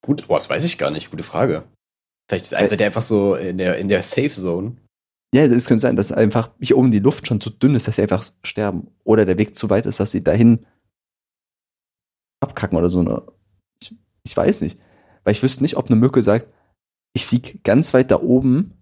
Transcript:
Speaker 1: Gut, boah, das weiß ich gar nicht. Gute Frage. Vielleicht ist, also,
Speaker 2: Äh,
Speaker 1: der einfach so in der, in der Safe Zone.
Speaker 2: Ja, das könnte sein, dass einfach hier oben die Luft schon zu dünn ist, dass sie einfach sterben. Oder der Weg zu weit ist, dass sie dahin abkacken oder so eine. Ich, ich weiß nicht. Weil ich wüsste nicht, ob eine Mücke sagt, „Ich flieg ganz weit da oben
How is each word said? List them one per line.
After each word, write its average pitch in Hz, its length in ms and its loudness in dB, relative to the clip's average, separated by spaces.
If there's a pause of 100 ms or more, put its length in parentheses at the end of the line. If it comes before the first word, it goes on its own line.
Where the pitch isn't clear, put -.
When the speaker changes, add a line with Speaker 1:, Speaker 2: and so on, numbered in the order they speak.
Speaker 1:
Gut, 143 220 -4
boah, 82 100 0
das - 120 -4
weiß 123 140 -2
ich 170 140 -2
gar 71 140 -2
nicht. 76 200 -10
Gute - 120 -10
Frage. 90 400 -2 (680)
Vielleicht 90 160 -6
ist, - 80 -12
also, 104 220 0
Speaker 2:
Äh, - 20 -6
Speaker 1:
der 104 100 2
einfach 110 140 -4
so 101 340 0
in 90 220 -6
der, 90 200 -2
in 95 120 -6
der 110 140 0
Safe - 260 -4
Zone. 92 480 -6 (560)
Speaker 2:
Ja, 143 140 6
das 120 180 4
könnte 110 160 2
sein, 123 140 0
dass - 160 0
einfach 113 480 0
hier - 180 2
oben 127 140 4
die 107 80 4
Luft 127 280 0
schon 107 140 -2
zu - 80 -8
dünn 135 260 0
ist, 113 120 -2
dass 110 100 -4
sie - 40 0
einfach 101 240 -2 (180)
sterben. 101 440 -6 (160)
Oder 110 220 4
der 92 120 0
Weg 104 180 0
zu 107 140 -6
weit 98 160 2
ist, - 140 -6
dass 104 120 -2
sie - 120 -4
dahin 113 420 4 (1800)
abkacken - 360 -4
oder 87 120 2
so 90 100 -2
eine. - 240 -2 (580)
Ich, - 140 -20 (280)
ich - 140 -12
weiß - 240 0
nicht. - 180 -8 (440)
Weil 104 100 2
ich - 100 -4
wüsste 131 180 -2
nicht, - 160 -2
ob - 100 -4
eine 113 100 2
Mücke 120 260 2
sagt, 104 240 0 (680)
„Ich - 120 -6
flieg - 380 -4
ganz 127 300 2
weit 127 160 4
da - 120 4
oben 131 600 0